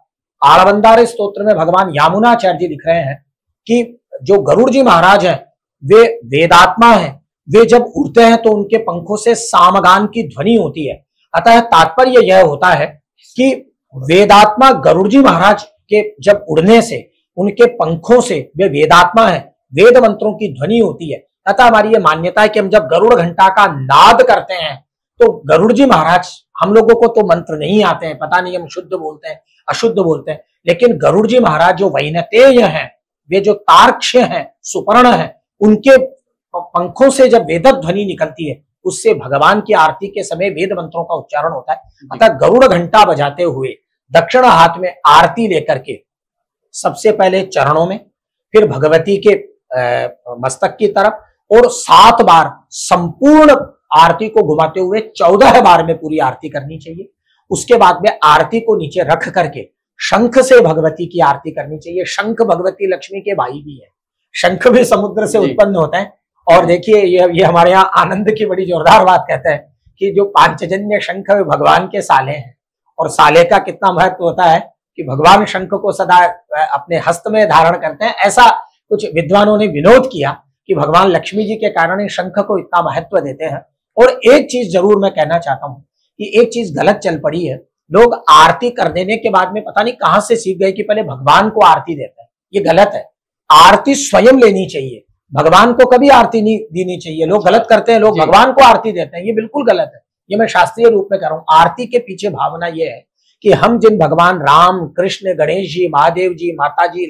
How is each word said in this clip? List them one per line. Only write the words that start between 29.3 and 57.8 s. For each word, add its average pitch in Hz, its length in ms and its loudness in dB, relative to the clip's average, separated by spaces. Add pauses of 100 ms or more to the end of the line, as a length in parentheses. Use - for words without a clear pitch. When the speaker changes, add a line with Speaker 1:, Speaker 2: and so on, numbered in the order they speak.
Speaker 1:
अशुद्ध 190 300 -2
बोलते 160 320 -2
हैं, - 120 -14 (240)
लेकिन 175 300 2
गरुड़ 165 300 0
जी 247 120 2
महाराज 165 380 2
जो 190 120 -2
वैनतेय 170 720 2
हैं, 156 300 -4 (380)
वे 190 100 -2
जो 202 140 0
तार्क्ष्य 208 680 2
हैं, 165 400 -6
सुपर्ण 233 460 0
हैं, 170 340 -2 (180)
उनके 247 600 2 (340)
पंखों 180 540 -2
से 262 200 2
जब 214 120 4
वेद 165 260 -2
ध्वनि 190 380 -2
निकलती 156 440 -8
है - 140 -14 (220)
उससे 208 280 -2
भगवान 151 480 -2
की 208 120 -4
आरती 160 340 0
के 196 160 -10
समय 175 260 -6
वेद 180 220 -6
मंत्रों 170 320 -10
का 165 120 -8
उच्चारण 147 360 -6
होता 143 220 -8
है। - 120 -14
Speaker 2:
जी। - 280 -20
Speaker 1:
अतः 220 140 2
गरुड़ 185 380 2
घंटा 185 400 2
बजाते 147 380 -4
हुए 135 260 -6 (420)
दक्षिण 165 340 2
हाथ 170 320 4
में 180 180 -8 (120)
आरती 170 400 2
लेकर 156 300 -2
के 127 220 -14 (720)
सबसे - 400 -4
पहले 190 300 -2
चरणों 156 440 -2
में, 196 200 -10 (460)
फिर 208 160 4
भगवती 156 500 0
के, 208 160 2 (480)
अ, 123 340 -4 (300)
मस्तक 180 340 -6
की 208 80 0
तरफ 208 320 -2 (320)
और 233 180 4
सात 214 520 4
बार 165 380 2 (100)
संपूर्ण 277 840 2 (420)
आरती 170 320 2
को 214 140 0
घुमाते 156 360 -2
हुए 190 200 -4
चौदह 220 600 2
बार 170 240 4
में 160 120 -4
पूरी 156 200 -8
आरती 139 320 -6
करनी 147 280 -14
चाहिए। 170 340 -20 (380)
उसके 233 260 -2
बाद 180 260 2